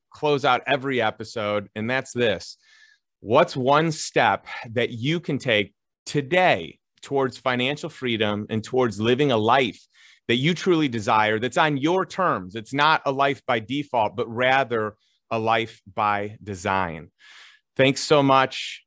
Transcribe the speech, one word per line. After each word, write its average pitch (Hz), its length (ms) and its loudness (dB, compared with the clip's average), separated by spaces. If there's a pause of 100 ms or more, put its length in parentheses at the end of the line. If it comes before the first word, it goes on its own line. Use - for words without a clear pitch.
(100)
close 147 340 -2
out 127 220 2
every 131 340 -2
episode, 104 760 -4
and 110 120 -4
that's 131 240 -4
this. 110 440 -2 (640)
What's 139 360 2
one 143 360 2
step 120 540 0 (240)
that 117 200 -2
you 131 300 -4
can 151 180 -6
take 107 340 0 (320)
today 139 720 0 (220)
towards 135 380 -2
financial 131 520 -2
freedom 107 600 -2
and 110 140 -4
towards 120 360 0
living 123 300 2
a 120 60 2
life 113 440 2 (460)
that 117 100 2
you 143 160 2
truly 165 360 2
desire, 110 500 2
that's 120 180 -4
on 156 200 2
your 170 280 0
terms? 113 520 -2
It's 113 180 -10
not 147 320 2
a 143 60 0
life 139 340 0
by 120 140 0
default, 113 560 -2
but 110 120 -4
rather 117 680 0 (340)
a 113 80 -2
life 113 420 -2 (140)
by 104 480 -2
design. 92 680 -4 (640)
Thanks 135 240 2
so 151 220 4
much. 135 640 2